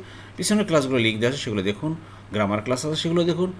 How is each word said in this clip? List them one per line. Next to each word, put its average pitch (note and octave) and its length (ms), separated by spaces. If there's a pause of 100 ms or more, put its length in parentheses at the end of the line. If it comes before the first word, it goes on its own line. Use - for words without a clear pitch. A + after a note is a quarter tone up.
(380)
পিছনের G#3 300
ক্লাসগুলো C3+ 320
লিংক A2 220
দেওয়া A#2+ 140
আছে, C#3 100
সেগুলো G#2 180
দেখুন, G#2 340 (360)
গ্রামার G#2 300
ক্লাস B2 240
আছে, D#3 100
সেগুলো E3 280
দেখুন, F3 340